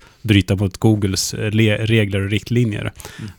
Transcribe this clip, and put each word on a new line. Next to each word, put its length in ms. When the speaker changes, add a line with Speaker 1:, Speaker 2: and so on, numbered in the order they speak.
Speaker 1:
bryta 340
mot 220
Googles, 560
eh, 180
le-, 340
regler 380
och 60
riktlinjer. 520
Speaker 2:
Mm. 200